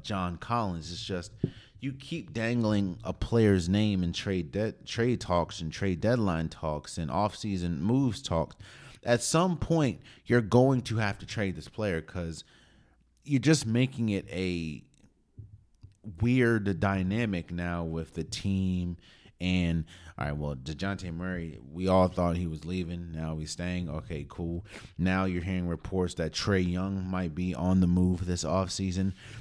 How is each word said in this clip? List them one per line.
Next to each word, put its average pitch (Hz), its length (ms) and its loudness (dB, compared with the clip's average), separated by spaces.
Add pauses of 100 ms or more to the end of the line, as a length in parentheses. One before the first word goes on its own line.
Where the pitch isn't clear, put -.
John 90 360 -4
Collins. 90 540 -4
It's 85 120 -10
just 90 280 -6 (480)
you 135 140 -6
keep - 400 -10
dangling 110 680 2
a 92 100 -4
player's 101 560 4
name 101 340 4
in 85 80 0
trade 87 400 -4
de-, 107 220 -2 (120)
trade 117 360 0
talks 87 400 0
and 80 100 -6
trade 92 300 -2
deadline 101 480 2
talks - 480 -6
and 80 120 -4
off-season 90 720 -2
moves 120 400 2
talks. 82 340 -2 (480)
At 120 200 2
some 170 340 2
point, 156 440 2 (240)
you're 120 160 4
going 123 400 6
to 107 160 -2
have 104 220 -2
to 113 60 -14
trade 98 300 -4
this 76 140 -12
player 95 320 -2
'cause 82 420 -8 (800)
you're 143 160 2
just 127 260 4
making 117 440 2
it 98 200 -2
a 85 540 -4 (1400)
weird 113 600 4
dynamic 98 720 0
now 87 340 -4
with 80 300 -6
the 82 100 -4
team. 92 720 -2 (420)
And, 87 460 2 (320)
all 67 80 -4
right, 73 100 -4
well, 73 200 -4
DeJounte 87 580 -6
Murray, 85 460 -6 (120)
we 92 160 -2
all 92 220 8
thought 87 260 2
he 87 120 0
was 78 180 -6
leaving. 87 480 -4
Now 80 240 -4
he's 78 140 -6
staying. 90 380 -4
Okay, 76 380 -6
cool. 85 380 -6 (320)
Now 92 260 2
you're 90 200 -2
hearing 90 260 -2
reports 87 460 -2
that 80 180 -4
Trae 92 360 2
Young 95 400 -2
might 90 240 -2
be 90 220 -2
on 92 240 4
the 90 80 8
move 90 380 4
this 87 180 -2
offseason. 92 720 0 (280)